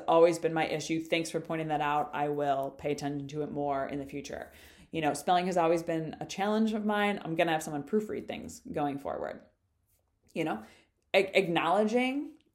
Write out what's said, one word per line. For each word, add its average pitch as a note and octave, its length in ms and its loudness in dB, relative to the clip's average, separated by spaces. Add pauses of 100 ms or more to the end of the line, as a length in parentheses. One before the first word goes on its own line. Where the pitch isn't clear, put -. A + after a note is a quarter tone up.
always E3 320 8
been D#3+ 140 0
my D#3+ 140 0
issue. D#3+ 360 -2
Thanks E3 280 -2
for D#3+ 100 -4
pointing D#3+ 280 -4
that D3+ 120 0
out. D3 320 0
I D3 160 -2
will C#3 480 0
pay D3 160 -2
attention C#3+ 360 -4
to D3+ 140 -6
it D3 80 -6
more C#3+ 360 -2
in C#3+ 120 -6
the C#3 80 -8
future. - 460 -10 (380)
You E3 120 -4
know, C#3+ 100 2
spelling F3+ 340 2
has F#3 120 0
always E3 240 4
been D#3+ 360 -4
a D#3 60 -8
challenge G#3+ 480 0
of G#3 140 -2
mine. G#3 360 0
I'm E3 120 -4
gonna E3+ 180 4
have D#3+ 100 0
someone D3 200 -6
proofread - 460 -2
things - 340 -10 (100)
going D3 260 -2
forward." - 420 -6 (920)
You E3+ 100 -2
know, F#3 180 -4 (500)
a-, F#3+ 260 4
acknowledging G#3+ 960 2 (220)